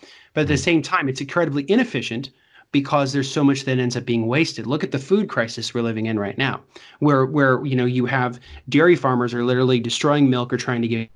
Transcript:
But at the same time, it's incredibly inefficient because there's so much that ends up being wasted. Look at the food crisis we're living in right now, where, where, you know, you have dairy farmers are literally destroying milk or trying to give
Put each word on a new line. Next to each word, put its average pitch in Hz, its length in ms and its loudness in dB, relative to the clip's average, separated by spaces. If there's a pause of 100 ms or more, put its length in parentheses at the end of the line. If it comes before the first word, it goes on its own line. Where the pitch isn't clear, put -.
(320)
But 156 100 0
at 147 40 0
the 143 100 0
same 165 240 2
time, 156 280 -2
it's 131 120 -6
incredibly 143 480 -2
inefficient 139 640 -2 (400)
because 139 420 0
there's 135 160 -2
so 156 140 -2
much 139 220 2
that 131 160 0
ends 123 160 -2
up 113 80 -6
being 117 240 -2
wasted. 123 400 -2
Look 151 160 -4
at - 80 -8
the 147 80 -4
food 190 280 0
crisis 117 460 -4
we're 120 80 -2
living 110 240 -2
in 110 140 -2
right 101 180 -6
now, 131 220 -2 (400)
where, 139 260 4
where, 135 380 2
you 135 100 -2
know, 123 120 2
you 123 200 0
have 127 320 -2 (300)
dairy 160 260 6
farmers 120 400 0
are 120 80 -2
literally 127 380 2
destroying 143 500 2
milk 123 220 -2
or 127 40 0
trying 120 260 -4
to 117 60 -2
give 113 280 -4